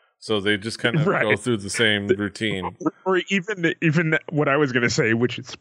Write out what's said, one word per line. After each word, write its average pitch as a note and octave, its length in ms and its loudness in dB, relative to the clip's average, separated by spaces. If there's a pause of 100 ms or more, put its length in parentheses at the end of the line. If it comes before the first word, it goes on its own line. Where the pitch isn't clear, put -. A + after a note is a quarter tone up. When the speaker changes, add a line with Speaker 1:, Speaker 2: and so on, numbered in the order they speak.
(220)
Speaker 1:
So G#2+ 180 -2
they G#2 180 2
just G#2+ 200 -8
kind A#2+ 200 0
of C#3+ 80 2
go D3+ 60 4
Speaker 2:
Right. G#2+ 260 0
Speaker 1:
through A#2 200 0
the F#2+ 120 -10
same G#2 380 2
routine. G2+ 720 -2
Speaker 2:
Or, D3 120 -2 (140)
or F#3 240 2
even, F#3+ 500 -2
even D#3+ 380 2 (120)
what D3 180 0
I C#3 100 4
was C#3+ 140 2
gonna A#2+ 180 2
say, A#2 240 2
which A#2 240 0
is - 220 -14